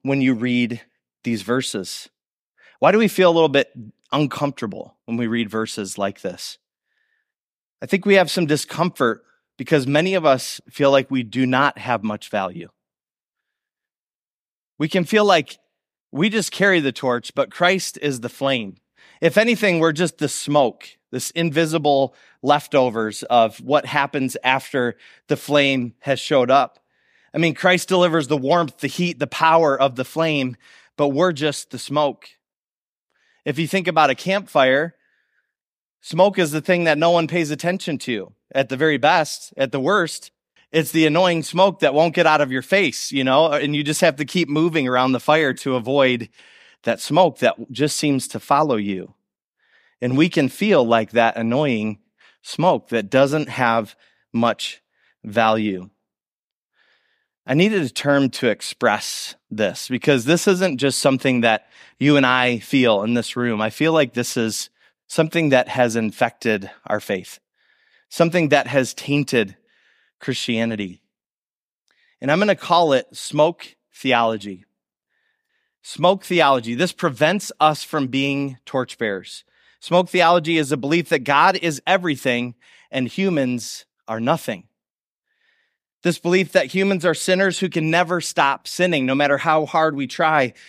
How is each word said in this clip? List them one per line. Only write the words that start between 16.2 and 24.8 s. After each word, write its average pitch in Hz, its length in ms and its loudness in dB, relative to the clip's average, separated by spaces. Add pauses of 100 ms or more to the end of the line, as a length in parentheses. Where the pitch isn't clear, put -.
just 208 220 -4
carry 185 300 2
the 139 100 -2
torch, 120 460 -4
but 196 160 -2
Christ 180 500 -2
is 135 180 -4
the 120 80 -8
flame. 117 500 -4 (420)
If 165 180 2
anything, 214 400 2
we're 160 140 2
just 156 260 -2
the 143 100 -2
smoke, 143 600 0 (240)
this 127 180 -8
invisible 151 840 0 (280)
leftovers 127 800 0
of 113 360 2
what 131 260 0
happens 139 560 -2
after 127 540 -2 (320)